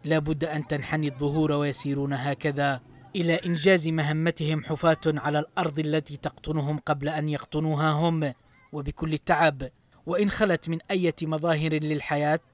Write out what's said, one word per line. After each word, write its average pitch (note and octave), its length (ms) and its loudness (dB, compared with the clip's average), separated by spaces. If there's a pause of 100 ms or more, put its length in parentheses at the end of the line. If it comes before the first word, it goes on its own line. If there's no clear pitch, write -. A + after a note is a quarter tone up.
لا D#3+ 140 2
بد D3+ 260 -2
أن D3+ 220 -4
تنحني D3+ 420 -2
الظهور D3 440 0
ويسيرون C#3 600 -2
هكذا C#3 680 -2 (360)
إلى E3+ 180 2
إنجاز E3+ 540 4
مهمتهم D#3 760 0
حفاة D#3+ 420 2
على D3+ 320 0
الأرض D#3 400 -2
التي D3+ 380 -2
تقطنهم D3+ 640 -4
قبل C#3+ 300 -2
أن D#3 200 -2
يقطنوها D3+ 640 0
هم، D#3 440 0 (380)
وبكل D3 400 -4
التعب. D3 500 2 (440)
وإن F#3+ 240 2
خلت F#3 380 0
من E3 100 -2 (120)
أية F3+ 320 2
مظاهر D#3 500 0
للحياة D3+ 680 0 (140)